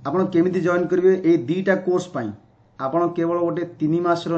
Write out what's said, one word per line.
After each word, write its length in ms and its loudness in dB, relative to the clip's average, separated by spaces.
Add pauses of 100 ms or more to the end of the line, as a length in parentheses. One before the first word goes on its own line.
ଆପଣ 200 0
କେମିତି 340 2
join 280 0
କରିବେ? 240 4 (120)
ଏଇ 120 6
ଦୁଇଟା 380 0
course 340 0
ପାଇଁ 220 -6 (480)
ଆପଣ 300 -2
କେବଳ 320 -2
ଗୋଟେ 240 -2 (140)
ତିନି 220 0
ମାସର 360 0